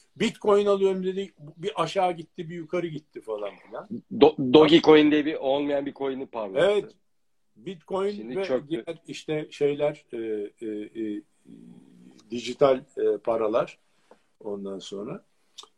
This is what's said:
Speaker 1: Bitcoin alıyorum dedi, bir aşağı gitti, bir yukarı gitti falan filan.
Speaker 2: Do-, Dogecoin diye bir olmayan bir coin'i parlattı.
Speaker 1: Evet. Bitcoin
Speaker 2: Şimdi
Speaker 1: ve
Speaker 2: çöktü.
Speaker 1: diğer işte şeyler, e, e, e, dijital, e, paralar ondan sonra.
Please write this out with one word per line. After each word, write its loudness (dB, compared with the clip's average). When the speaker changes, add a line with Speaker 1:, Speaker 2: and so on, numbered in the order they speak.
Speaker 1:
Bitcoin 2
alıyorum 0
dedi, -6
bir -4
aşağı -2
gitti, -12
bir -12
yukarı -6
gitti -14
falan -8
filan. -14
Speaker 2:
Do-, 4
Dogecoin 8
diye 2
bir -4
olmayan -2
bir -10
coin'i -6
parlattı. 0
Speaker 1:
Evet. -4
Bitcoin -6
Speaker 2:
Şimdi -10
Speaker 1:
ve -4
Speaker 2:
çöktü. -4
Speaker 1:
diğer -8
işte -8
şeyler, -2
e, -8
e, -10
e, -8
dijital, 0
e, 0
paralar -2
ondan -10
sonra. -12